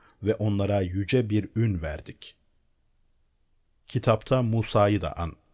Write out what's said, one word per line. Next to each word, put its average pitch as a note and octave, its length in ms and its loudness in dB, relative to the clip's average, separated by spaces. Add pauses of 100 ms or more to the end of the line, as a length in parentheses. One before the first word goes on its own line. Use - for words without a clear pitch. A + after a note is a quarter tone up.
(220)
ve G#2 120 2
onlara G2+ 460 0
yüce G2 500 0
bir G#2 260 0
ün G#2+ 260 0
verdik. - 540 -12 (1500)
Kitapta B2+ 560 0
Musa'yı G#2+ 580 2
da E2 180 -6
an. E2+ 180 -6 (180)